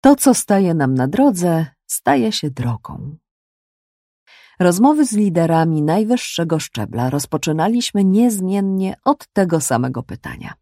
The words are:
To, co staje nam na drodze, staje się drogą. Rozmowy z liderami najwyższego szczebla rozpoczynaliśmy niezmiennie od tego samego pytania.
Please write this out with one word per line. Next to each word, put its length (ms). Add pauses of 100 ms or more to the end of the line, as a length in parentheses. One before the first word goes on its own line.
To, 160
co 180
staje 400
nam 200
na 140
drodze, 580 (200)
staje 460
się 180
drogą. 680 (1400)
Rozmowy 480
z 60
liderami 720
najwyższego 760
szczebla 520
rozpoczynaliśmy 960
niezmiennie 1000
od 280
tego 280
samego 420
pytania. 600